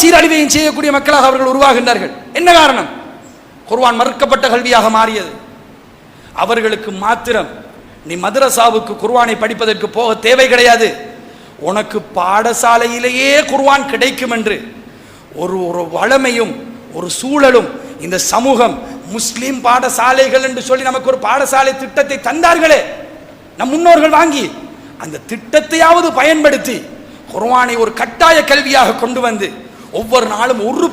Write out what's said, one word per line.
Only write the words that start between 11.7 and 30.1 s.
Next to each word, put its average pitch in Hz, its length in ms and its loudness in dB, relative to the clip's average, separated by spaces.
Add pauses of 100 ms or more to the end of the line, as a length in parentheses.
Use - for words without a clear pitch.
பாடசாலையிலேயே 233 1120 0 (220)
குர்ஆன் 269 400 2
கிடைக்கும் 247 460 -4
என்று 208 200 -4 (840)
ஒரு, 180 120 -4 (140)
ஒரு 175 140 -4 (140)
வளமையும் 233 560 0 (440)
ஒரு 175 100 -10 (120)
சூழலும் 262 500 2 (360)
இந்த 180 120 -6 (160)
சமூகம் 240 420 2 (380)
முஸ்லிம் 247 540 -8
பாடசாலைகள் 254 840 2
என்று 254 200 -8
சொல்லி 262 200 0
நமக்கு 262 240 -2
ஒரு - 140 -4
பாடசாலை 269 460 0 (100)
திட்டத்தை 277 340 -2 (100)
தந்தார்களே 320 540 2 (800)
நம் 254 160 -4
முன்னோர்கள் 311 440 4
வாங்கி, 285 260 0 (580)
அந்த 151 280 -14
திட்டத்தையாவது 320 760 2 (120)
பயன்படுத்தி 285 580 2 (540)
குர்ஆனை 240 520 -2
ஒரு 214 160 -2
கட்டாய 269 380 2 (120)
கல்வியாக 262 520 2
கொண்டு 247 240 -4
வந்து 208 220 -4 (520)
ஒவ்வொரு 226 340 0